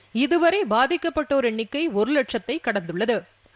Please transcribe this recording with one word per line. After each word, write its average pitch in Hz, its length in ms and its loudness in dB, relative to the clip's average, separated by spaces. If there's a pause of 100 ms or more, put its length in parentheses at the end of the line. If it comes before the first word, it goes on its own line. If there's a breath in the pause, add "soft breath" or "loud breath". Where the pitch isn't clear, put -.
(160 soft breath)
இதுவரை 339 480 2 (140)
பாதிக்கப்பட்டோர் 285 760 0
எண்ணிக்கை 226 340 -4 (140)
ஒரு 226 200 2
லட்சத்தை 254 380 -4 (120)
கடந்துள்ளது. 196 500 -2 (360 soft breath)